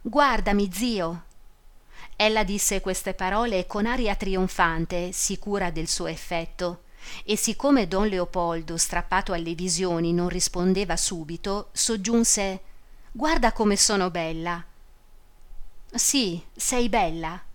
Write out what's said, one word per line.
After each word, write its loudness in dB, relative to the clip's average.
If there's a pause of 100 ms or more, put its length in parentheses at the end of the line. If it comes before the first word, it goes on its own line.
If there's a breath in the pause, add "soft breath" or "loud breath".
"Guardami, 4
zio!" -2 (880 loud breath)
Ella 4
disse 0
queste -2
parole 0
con 0
aria 2
trionfante, 0
sicura -2
del -4
suo -2
effetto, -6 (420 loud breath)
e 0
siccome 2
don 2
Leopoldo, -2
strappato 0
alle -2
visioni, 0
non 2
rispondeva 0
subito, -4
soggiunse: 2 (500 soft breath)
"Guarda 4
come 2
sono 4
bella." -4 (1300)
"Sì, 0 (140)
sei 0
bella." 0 (140)